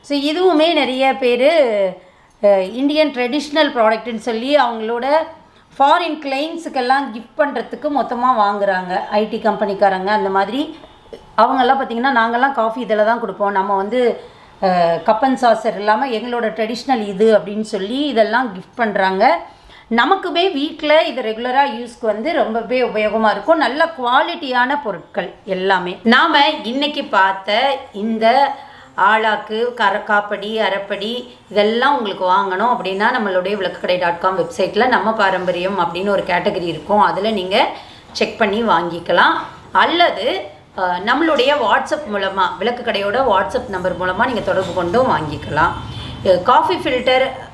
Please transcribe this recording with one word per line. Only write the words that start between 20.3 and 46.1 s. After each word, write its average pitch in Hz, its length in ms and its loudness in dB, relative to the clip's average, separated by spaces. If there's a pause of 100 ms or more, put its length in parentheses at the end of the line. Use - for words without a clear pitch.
வீட்ல 302 520 2
இது 262 180 -4
ரெகுலரா 247 440 0
யூஸ்க்கு 233 360 -10
வந்து 226 320 -2
ரொம்பவே 220 480 -2
உபயோகமா 214 500 0
இருக்கும். 320 260 2
நல்ல 285 280 2
குவாலிட்டியான 277 1000 0
பொருட்கள் 185 500 -8 (120)
எல்லாமே. 185 580 0
நாம 294 460 4 (140)
இன்னைக்கு 277 400 -4
பார்த்த 214 720 0 (160)
இந்த 226 600 2 (440)
ஆளாக்கு, 220 760 0
கர-, 208 340 0
காப்படி, 208 520 -2
அரைப்படி 202 760 -4 (160)
இதெல்லாம் 233 480 2
உங்களுக்கு 190 280 -4
வாங்கணும் 190 520 2
அப்படின்னா, 190 280 -2
நம்மளுடைய 208 520 0
விளக்குக்கடை 180 420 -2
டாட் 175 200 0
காம் 185 200 0
வெப்சைட்ல 202 480 0
நம்ம 220 260 2
பாரம்பரியம் 185 680 0
அப்படின்னு 175 300 -2
ஒரு 196 180 0
category 185 340 -2
இருக்கும், 170 380 -2
அதுல 190 320 0
நீங்க 196 360 0 (440)
check - 260 -4
பண்ணி 214 260 0
வாங்கிக்கலாம். 175 720 2 (380)
அல்லது, 302 680 2 (360)
அ, 196 40 -4 (240)
நம்மளுடைய 285 560 2
WhatsApp 262 400 0 (120)
மூலமா, 190 440 -2
விளக்கு 240 340 -4
கடையோட 202 240 -2
WhatsApp 220 520 0
நம்பர் 180 320 -4
மூலமா 185 260 0
நீங்க 233 160 -4
தொடர்பு 180 320 -2
கொண்டும் 180 340 0
வாங்கிக்கலாம். 156 640 -2 (560)